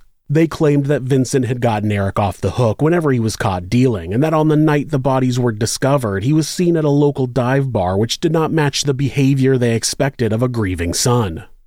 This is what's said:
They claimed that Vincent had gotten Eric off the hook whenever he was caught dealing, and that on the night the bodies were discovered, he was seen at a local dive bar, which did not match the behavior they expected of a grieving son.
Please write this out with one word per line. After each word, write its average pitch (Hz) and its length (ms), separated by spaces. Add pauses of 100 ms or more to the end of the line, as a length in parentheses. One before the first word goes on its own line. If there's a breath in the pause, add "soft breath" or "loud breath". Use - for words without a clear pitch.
(300)
They 160 160
claimed 147 400
that 143 160
Vincent 131 440
had 120 140
gotten 107 300
Eric 101 300
off 98 200
the 92 120
hook 113 280
whenever 160 300
he 127 80
was 110 160
caught 90 340
dealing, 107 460
and 127 80
that 160 100
on 156 140
the 156 100
night 151 340
the 139 100
bodies 131 400
were 123 100
discovered, 113 720
he 131 100
was 156 160
seen 175 280
at 156 80
a 147 40
local 143 380
dive 127 460
bar, 95 260
which 117 220
did 175 100
not 160 220
match 147 320
the 143 100
behavior 135 640
they 120 160
expected 117 580
of 113 80
a 127 80
grieving 92 460
son. 117 520 (200)